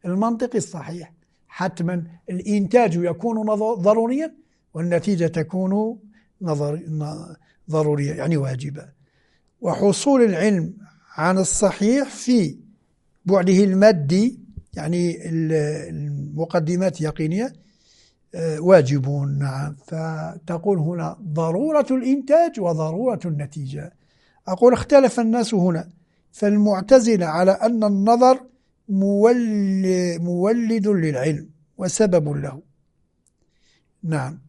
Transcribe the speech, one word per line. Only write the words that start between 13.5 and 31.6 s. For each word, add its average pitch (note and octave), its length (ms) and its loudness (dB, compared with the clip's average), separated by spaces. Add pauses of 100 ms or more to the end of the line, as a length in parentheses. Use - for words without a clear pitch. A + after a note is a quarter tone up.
المادي، F#3+ 760 4 (340)
يعني E3+ 560 -4
ال-، D#3 600 -2
المقدمات D#3+ 1120 -4
يقينية، D#3+ 520 -4 (840)
آه، D#3+ 240 -4
واجبون. C#3+ 800 2
نعم. C#3 360 -6
فتقول E3 1000 -6
هنا D#3+ 440 -4
ضرورة F#3 720 -2
الإنتاج C4+ 680 2
وضرورة F3 680 -2
النتيجة. D3 680 -8 (540)
أقول: A#3 260 4
"اختلف C4+ 460 4
الناس A3+ 340 0
هنا، F3 360 0 (420)
فالمعتزلة G#3 960 4
على F3 260 2
أن A3 320 0
النظر A#3 560 4 (500)
مول-، G3 1300 2
مولد G#3 680 0
للعلم D#3 640 -2 (280)